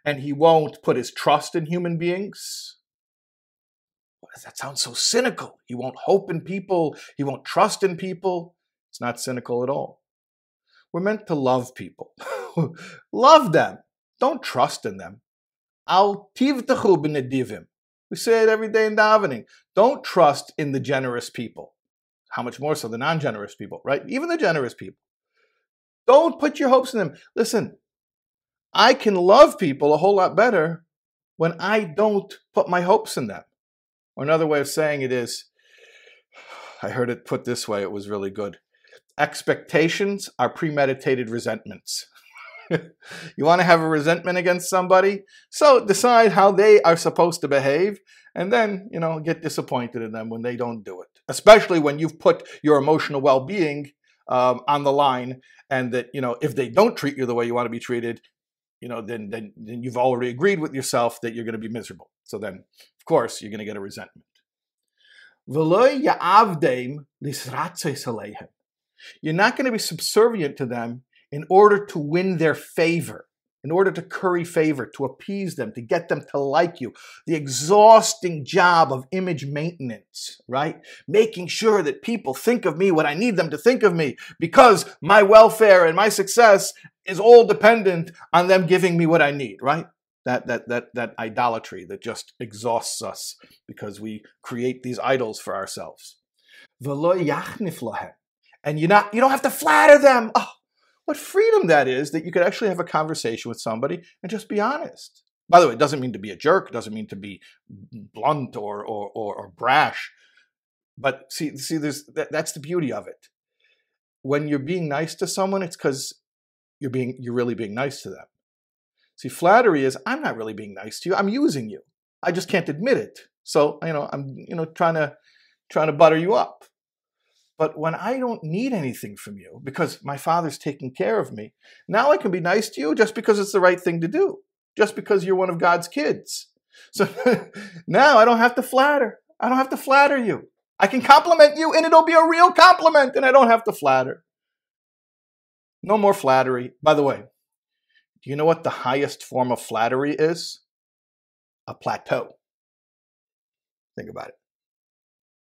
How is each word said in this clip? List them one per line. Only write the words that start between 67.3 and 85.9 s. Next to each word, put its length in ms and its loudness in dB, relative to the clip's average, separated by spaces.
aleihem. 420 -12
You're 140 -4
not 220 0
gonna 160 -2
be 60 -4
subservient 800 -2
to 80 -6
them 360 -8
in 160 -10
order 380 6
to 120 -10
win 380 -2
their 180 2
favor, 720 -4
in 60 -10
order 200 2
to 120 -8
curry 420 -4
favor, 500 -2
to 100 -8
appease 520 -10
them, 160 -8
to 80 -14
get 280 -4
them 220 -4
to 80 -6
like 420 -2
you. 120 -10
The 80 -4
exhausting 1080 4
job 480 4
of 180 -6
image 360 -6
maintenance, 1000 -10
right? 340 -6
Making 380 2
sure 360 2
that 200 -6
people 320 -6
think 320 0
of 100 -2
me 160 2
what 140 2
I 80 -2
need 220 -2
them 140 -2
to 80 -8
think 240 2
of 120 4
me, 220 -2
because 460 6
my 220 6
welfare 640 8
and 100 0